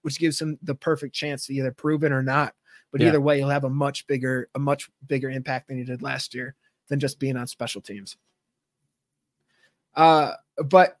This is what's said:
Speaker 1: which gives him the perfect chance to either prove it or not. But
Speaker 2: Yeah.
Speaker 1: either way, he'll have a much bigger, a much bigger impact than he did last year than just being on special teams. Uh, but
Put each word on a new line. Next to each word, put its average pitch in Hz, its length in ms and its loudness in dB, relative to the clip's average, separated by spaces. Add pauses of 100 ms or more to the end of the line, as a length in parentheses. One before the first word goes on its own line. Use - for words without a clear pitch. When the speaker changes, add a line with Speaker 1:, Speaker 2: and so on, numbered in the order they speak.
Speaker 1:
which 139 160 -6
gives 165 200 0
him 156 220 -4
the 147 140 -6
perfect 147 380 -4
chance 147 340 -8
to 139 60 -10
either 131 180 -2
prove 151 340 -2
it 147 80 2
or 131 100 0
not. 135 320 0 (380)
But 139 80 0
Speaker 2:
Yeah. 165 80 6
Speaker 1:
either 151 120 4
way, 147 180 4
he'll 139 100 0
have 143 160 0
a 131 40 -2
much 139 380 -4
bigger, 127 480 -2
a 135 40 -4
much 143 300 -2 (160)
bigger 135 240 -4
impact 131 380 -6
than 131 100 -10
he 127 60 -8
did 127 180 -8
last 131 320 -8
year 127 220 -12 (320)
than 143 120 -2
just 135 200 -4
being 131 160 -2
on 123 100 -6
special 113 360 -8
teams. - 340 -16 (1800)
Uh, 156 380 6 (320)
but 180 340 6